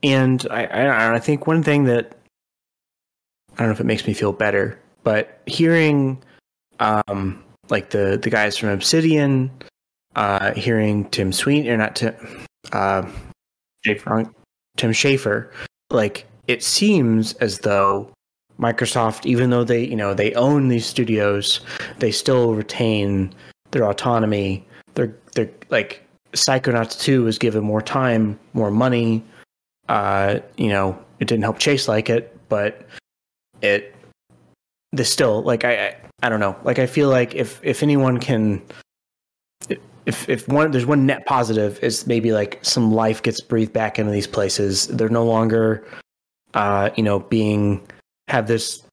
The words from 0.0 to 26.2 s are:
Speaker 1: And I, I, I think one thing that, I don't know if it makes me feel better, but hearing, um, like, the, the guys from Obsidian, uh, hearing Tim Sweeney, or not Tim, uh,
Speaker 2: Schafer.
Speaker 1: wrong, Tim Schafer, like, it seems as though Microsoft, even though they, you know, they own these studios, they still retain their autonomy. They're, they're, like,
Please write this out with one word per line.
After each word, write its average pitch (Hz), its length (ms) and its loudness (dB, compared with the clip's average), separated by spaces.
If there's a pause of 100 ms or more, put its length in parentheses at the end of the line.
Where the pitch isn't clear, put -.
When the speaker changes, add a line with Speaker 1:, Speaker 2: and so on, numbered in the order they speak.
Speaker 1:
And 131 460 4
I, 113 140 -4
I, 113 500 2
I 117 40 2
think 143 280 -2
one 160 160 2
thing 143 220 4
that, 120 320 0 (1400)
I - 60 -14
don't 117 80 0
know 110 40 2
if 107 80 -2
it - 60 -2
makes 107 200 0
me 107 80 -2
feel 104 200 -2
better, 101 440 0 (260)
but 110 420 -2
hearing, 151 760 2 (580)
um, 101 640 -2 (280)
like, 101 220 -4
the, 101 300 0
the 113 80 -4
guys 107 280 0
from 113 120 -2
Obsidian, 139 800 2 (680)
uh, 101 380 0
hearing 107 540 0
Tim 95 220 -2
Sweeney, 139 380 0
or 117 80 2
not 107 180 -2
Tim, 113 180 -4 (600)
uh, 98 300 0 (840)
Speaker 2:
Schafer. 104 200 -2
Speaker 1:
wrong, 110 300 -2 (400)
Tim 113 160 0
Schafer, 117 580 0 (400)
like, 107 360 -2 (220)
it 123 160 -2
seems 120 720 2
as 101 240 -4
though 98 520 0 (480)
Microsoft, 117 680 -2
even 123 260 2
though 120 120 2
they, 120 220 0
you 127 100 -6
know, 101 180 -2
they 104 200 0
own 135 340 2
these 117 180 0
studios, 104 760 0 (380)
they 110 120 0
still 120 440 2
retain 101 760 -2 (380)
their 120 140 0
autonomy. 104 800 0 (280)
They're, 113 200 -2 (180)
they're, 113 160 -2 (200)
like, - 360 -4 (280)